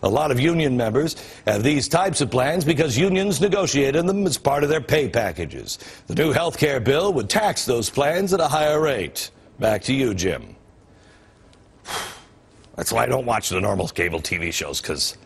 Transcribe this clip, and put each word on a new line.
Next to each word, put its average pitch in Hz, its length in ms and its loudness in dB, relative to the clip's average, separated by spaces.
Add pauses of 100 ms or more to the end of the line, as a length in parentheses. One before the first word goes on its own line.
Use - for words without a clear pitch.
A 92 60 0
lot 143 220 2
of 123 100 2
union 156 360 2
members 123 400 0 (300)
have 104 160 2
these 135 260 2
types 180 320 0
of 131 100 0
plans 143 340 0
because 147 340 2
unions 190 420 2
negotiated 170 640 2
them 196 200 0
as 151 100 0
part 143 280 0
of 147 40 0
their 156 120 2
pay 139 280 0
packages. 85 720 -4 (280)
The - 80 -8
new 156 180 2
health 165 260 0
care 143 220 2
bill 143 320 2
would 117 180 -2
tax 208 340 0
those 117 260 0
plans 170 420 0
at 190 80 2
a 156 80 2
higher 151 320 2
rate. 131 500 -2 (280)
Back 107 240 0
to 131 120 -2
you, 131 200 0
Jim. 87 420 -4 (1300)
<sighs> - 80 -12 (840)
That's - 160 -4
why 113 120 2
I - 20 2
don't 127 200 0
watch 113 240 -2
the 90 100 0
normal 98 280 0
cable 85 320 -2
T 85 160 -6
V 85 140 -4
shows, 73 300 -4
cause - 460 -4